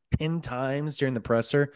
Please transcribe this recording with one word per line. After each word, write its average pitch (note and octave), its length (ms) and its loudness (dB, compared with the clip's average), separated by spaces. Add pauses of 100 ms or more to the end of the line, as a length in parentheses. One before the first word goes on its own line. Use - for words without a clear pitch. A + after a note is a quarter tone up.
(160)
ten D#3+ 240 -2
times C#3 560 -4
during C3 180 0
the A#2 60 -4
presser. C3 540 2